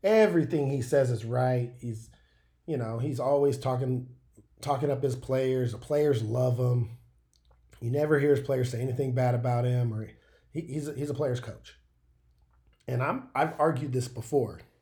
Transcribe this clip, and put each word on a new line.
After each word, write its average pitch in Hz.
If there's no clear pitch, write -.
Everything 170
he 135
says 135
is 110
right. 123
He's, 113
you 156
know, 117
he's 123
always 139
talking, 127
talking 143
up 131
his 131
players. 131
The -
players 147
love 120
him. 123
You 117
never 147
hear 143
his 131
players 127
say 117
anything 127
bad 123
about 120
him, 123
or 107
he, 156
he's 143
a, 151
he's 143
a 135
player's 123
coach. -
And 127
I'm, 170
I've 156
argued 147
this 123
before. 120